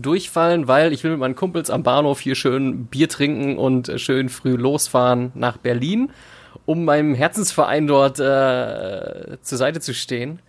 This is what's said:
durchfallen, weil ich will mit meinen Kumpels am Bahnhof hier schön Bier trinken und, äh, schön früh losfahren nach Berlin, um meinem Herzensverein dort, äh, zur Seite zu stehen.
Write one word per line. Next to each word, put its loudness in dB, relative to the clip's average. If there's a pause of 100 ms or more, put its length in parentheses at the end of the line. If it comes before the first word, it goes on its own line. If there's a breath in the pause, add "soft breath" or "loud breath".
durchfallen, 2
weil 4
ich -4
will 0
mit -2
meinen -2
Kumpels -4
am -2
Bahnhof 2
hier -4
schön 0
Bier 0
trinken -2
und, 0
äh, -6
schön 0
früh -2
losfahren 2
nach -2
Berlin, -2 (540 loud breath)
um 0
meinem 4
Herzensverein 0
dort, 4
äh, -2
zur -6
Seite 0
zu -8
stehen. -8